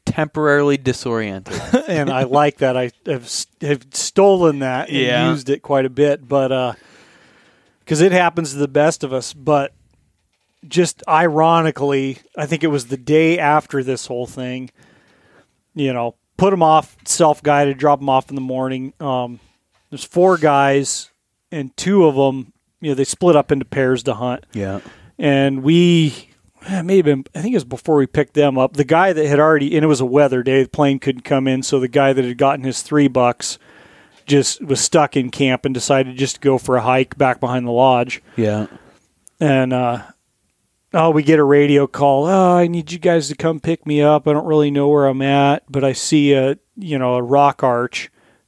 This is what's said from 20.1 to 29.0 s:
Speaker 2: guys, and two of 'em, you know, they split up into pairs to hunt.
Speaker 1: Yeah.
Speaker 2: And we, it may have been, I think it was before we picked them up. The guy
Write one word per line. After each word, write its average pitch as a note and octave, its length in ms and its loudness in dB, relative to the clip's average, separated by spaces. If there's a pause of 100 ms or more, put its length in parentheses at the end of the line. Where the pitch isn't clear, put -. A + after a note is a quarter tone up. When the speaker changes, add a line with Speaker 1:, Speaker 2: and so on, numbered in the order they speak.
Speaker 2:
guys, C#3 720 0 (420)
and C3+ 260 -10
two F#3+ 280 2
of C#3+ 120 4
'em, C3+ 360 -2 (280)
you D#3 100 -6
know, C3+ 40 -2
they C3+ 100 0
split F3+ 300 2
up D3 160 2
into C3+ 140 -2
pairs C3 380 -2
to B2 120 -4
hunt. B2 380 -8
Speaker 1:
Yeah. G2 280 -6 (360)
Speaker 2:
And C#3 460 0
we, E3 640 2 (400)
it F#3+ 160 -4
may G3 120 2
have E3+ 80 2
been, C#3 280 0
I D3 80 -10
think A3+ 120 -4
it A3+ 40 0
was C#3+ 60 -2
before C3 320 -4
we C#3 100 4
picked - 280 -4
them C#3+ 240 0
up. C3 160 0
The C#3+ 100 -2
guy E3+ 300 2